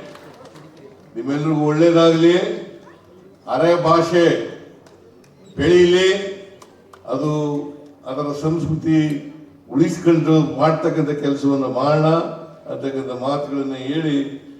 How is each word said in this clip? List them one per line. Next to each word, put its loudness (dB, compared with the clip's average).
ನಿಮ್ಮೆಲ್ಲರಿಗೂ -2
ಒಳ್ಳೇದಾಗಲಿ, 4
ಅರೆ 2
ಭಾಷೆ 2
ಬೆಳೀಲಿ, 4
ಅದು -4
ಅದರ -8
ಸಂಸ್ಕೃತಿ -2
ಉಳಿಸ್ಕೊಂಡು 2
ಮಾಡ್ತಕ್ಕಂಥ 0
ಕೆಲಸವನ್ನ -2
ಮಾಡೋಣ 0
ಅಂತಕ್ಕಂಥ -8
ಮಾತುಗಳನ್ನ -6
ಹೇಳಿ -4